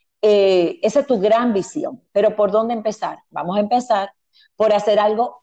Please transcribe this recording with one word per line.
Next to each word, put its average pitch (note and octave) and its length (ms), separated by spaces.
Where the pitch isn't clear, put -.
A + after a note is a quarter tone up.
eh, F#3+ 600
esa A3 180
es C4+ 60
tu A#3 140
gran A3+ 320
visión. D3+ 500
Pero G#3 240
¿por G#3 140
dónde A3+ 240
empezar? G#3+ 440
Vamos E3 260
a G#3 40
empezar G#3 500
por A3 160
hacer G#3 260
algo G#3+ 440